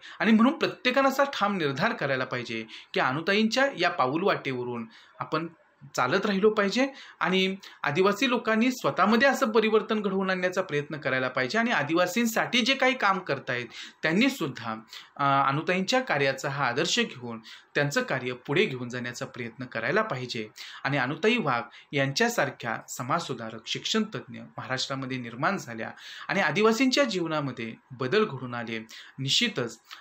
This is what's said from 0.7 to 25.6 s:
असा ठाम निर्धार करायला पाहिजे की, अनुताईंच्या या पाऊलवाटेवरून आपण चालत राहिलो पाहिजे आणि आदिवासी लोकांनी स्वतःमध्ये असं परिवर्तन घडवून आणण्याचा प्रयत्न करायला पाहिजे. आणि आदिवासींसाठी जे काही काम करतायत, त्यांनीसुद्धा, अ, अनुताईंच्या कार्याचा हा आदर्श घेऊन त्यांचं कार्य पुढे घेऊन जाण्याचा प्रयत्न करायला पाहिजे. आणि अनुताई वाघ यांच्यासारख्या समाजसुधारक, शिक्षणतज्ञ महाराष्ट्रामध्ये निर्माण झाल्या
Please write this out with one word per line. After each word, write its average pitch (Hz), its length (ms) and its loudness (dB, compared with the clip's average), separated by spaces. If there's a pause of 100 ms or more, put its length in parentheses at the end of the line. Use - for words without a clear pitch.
असा 269 160 2
ठाम 208 320 0
निर्धार 156 360 0
करायला 139 320 -2
पाहिजे 117 420 -6 (280)
की, 185 60 2
अनुताईंच्या 196 800 2
या 175 120 4
पाऊलवाटेवरून 131 960 0 (320)
आपण 156 280 -4 (500)
चालत 143 300 2
राहिलो 208 240 4
पाहिजे 214 380 2 (320)
आणि 190 360 2 (260)
आदिवासी 196 460 2
लोकांनी 233 420 2
स्वतःमध्ये 220 580 4
असं 254 220 2
परिवर्तन 214 500 4
घडवून 190 300 0
आणण्याचा 185 320 0
प्रयत्न 156 340 -4
करायला 131 320 0
पाहिजे. 131 300 0
आणि 233 120 2
आदिवासींसाठी 180 880 2
जे 254 140 2
काही 262 200 2
काम 202 240 2
करतायत, 127 480 -4 (360)
त्यांनीसुद्धा, 160 720 0 (420)
अ, 143 80 0 (240)
अनुताईंच्या 180 520 0
कार्याचा 139 480 0
हा 139 180 -2
आदर्श 151 340 0
घेऊन 120 400 -6 (340)
त्यांचं 147 280 0
कार्य 127 300 -4
पुढे 147 320 0
घेऊन 127 240 -6
जाण्याचा 123 380 -8
प्रयत्न 120 380 -12
करायला 127 380 -2
पाहिजे. 123 460 -6 (360)
आणि 139 140 0
अनुताई 151 400 0
वाघ 127 240 0 (300)
यांच्यासारख्या 139 840 0 (200)
समाजसुधारक, 120 680 -4
शिक्षणतज्ञ 135 720 -4
महाराष्ट्रामध्ये 127 800 -6
निर्माण 127 380 -2
झाल्या 113 340 -10 (380)